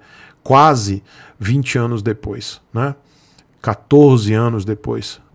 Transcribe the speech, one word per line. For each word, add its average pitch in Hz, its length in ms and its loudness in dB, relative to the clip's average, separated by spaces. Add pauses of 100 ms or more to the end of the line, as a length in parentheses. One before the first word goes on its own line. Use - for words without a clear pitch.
(440)
Quase 127 600 2 (360)
vinte 127 380 -2
anos 117 240 -4
depois, 107 580 -8 (140)
né? 139 220 -4 (640)
Quatorze 120 720 4
anos 113 320 -2
depois. 110 560 -8 (140)